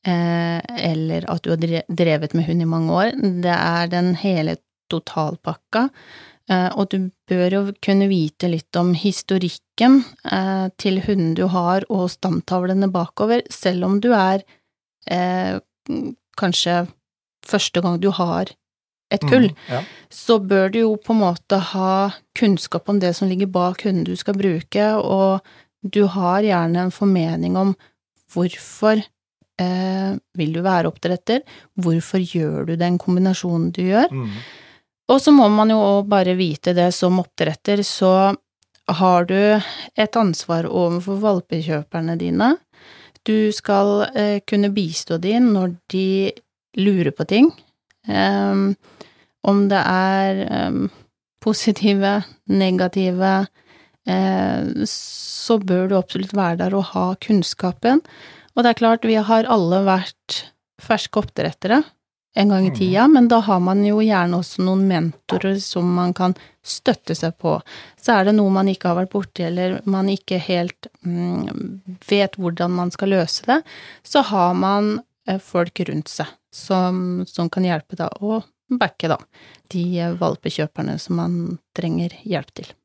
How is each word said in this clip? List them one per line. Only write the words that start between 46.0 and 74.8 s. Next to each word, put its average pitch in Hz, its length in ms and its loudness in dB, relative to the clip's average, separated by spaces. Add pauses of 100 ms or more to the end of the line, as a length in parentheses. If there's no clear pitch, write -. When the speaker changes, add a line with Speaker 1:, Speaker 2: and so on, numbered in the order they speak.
Speaker 1:
lurer 185 360 2
på - 160 -6
ting. 254 240 6 (560)
Ehm, 196 640 2 (720)
om 202 240 4
det 196 120 2
er, 190 680 0
ehm, - 400 -2 (520)
positive, 202 840 0 (240)
negative, 190 960 2 (600)
eh, 190 580 0 (200)
så - 760 -4
bør 185 300 0
du 196 80 0
absolutt 185 400 -4
være 175 220 0
der 185 180 -2
og 196 160 0
ha 185 220 -2
kunnskapen. 208 840 0 (560)
Og 247 60 2
det 240 120 6
er - 60 -6
klart, 226 240 2
vi 220 100 2
har 220 300 2
alle 190 400 2
vært - 600 -2 (360)
ferske - 420 -2
oppdrettere 185 600 0 (540)
en 202 120 4
gang 190 180 4
i 180 40 2
Speaker 2:
Mhm. - 60 -6
Speaker 1:
tida, 190 320 4
men 254 200 8
da 226 120 6
har 196 200 2
man 190 240 2
jo 208 160 2
gjerne 185 360 2
også - 280 -6
noen 190 240 2
mentorer 185 720 -2
som 180 240 -4 (100)
man 180 180 0
kan 185 220 0 (300)
støtte - 520 -2
seg 165 220 -6
på. 156 240 -2 (340)
Så - 240 -2
er 185 40 2
det 208 100 4
noe 202 160 4
man 190 160 2
ikke 185 220 -2
har 170 80 0
vært 185 140 -2
borti, 185 340 -6
eller 180 420 -4
man 190 220 0
ikke 190 320 -4
helt, 175 460 -4 (180)
mm, 175 760 -6 (280)
vet 202 280 0
hvordan 175 340 -2
man 180 200 -2
skal 196 180 -4
løse 190 380 0
det, 294 160 2 (400)
så 277 200 0
har 185 320 2
man, 208 480 0 (240)